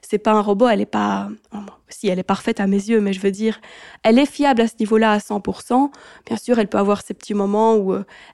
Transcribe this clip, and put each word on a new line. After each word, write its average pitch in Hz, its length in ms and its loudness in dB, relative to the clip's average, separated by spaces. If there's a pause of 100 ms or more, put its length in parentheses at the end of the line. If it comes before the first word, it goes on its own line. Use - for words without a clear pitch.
c'est - 160 -6
pas 214 160 0
un 214 80 4
robot, 208 280 2
elle 202 120 2
est 208 60 -2
pas, 202 420 -4 (640)
si, - 180 -6
elle 185 100 -2
est 185 40 -6
parfaite 214 380 -2
à 196 60 0
mes 196 100 2 (120)
yeux, 226 140 2
mais 196 100 -2
je 190 80 -6
veux 196 100 0
dire, 214 300 -4 (440)
elle 233 140 6
est 285 120 4
fiable 269 320 2
à 226 60 2
ce - 120 -10
niveau-là 220 320 2
à 208 80 0
cent 202 200 -6
pour - 200 -8
cent. 269 300 0 (360)
Bien 226 120 -6
sûr, 240 200 0
elle 202 100 0
peut 208 100 -2
avoir 202 240 0
ses - 100 -12
petits - 220 -10
moments 208 420 2
où, 190 160 0
euh, 196 120 -4 (280)